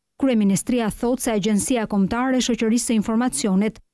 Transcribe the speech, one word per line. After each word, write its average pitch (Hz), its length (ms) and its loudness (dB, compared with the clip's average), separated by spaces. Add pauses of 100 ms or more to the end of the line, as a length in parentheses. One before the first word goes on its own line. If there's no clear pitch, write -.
(200)
Kryeministria 226 680 0
thotë 247 320 -2
se 240 140 -2
Agjencia 214 560 0
Kombëtare 233 480 0
e 226 40 0
Shoqërisë 233 460 0
së 233 60 0
Informacionit 220 840 0 (140)